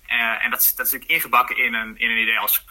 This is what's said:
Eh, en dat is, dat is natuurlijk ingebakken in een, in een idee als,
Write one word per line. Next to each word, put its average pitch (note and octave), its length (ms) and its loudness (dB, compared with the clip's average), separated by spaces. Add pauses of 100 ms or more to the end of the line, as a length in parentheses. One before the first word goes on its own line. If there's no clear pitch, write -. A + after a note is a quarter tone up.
Eh, A#2 380 0
en B2 60 -2
dat A#2+ 100 -2
is, - 140 2
dat B2+ 120 -4
is - 60 0
natuurlijk C3 280 -2
ingebakken B2 360 2
in A#2+ 180 0
een, A2 240 -6
in A#2 120 0
een A2+ 80 0
idee A2+ 200 2
als, - 320 0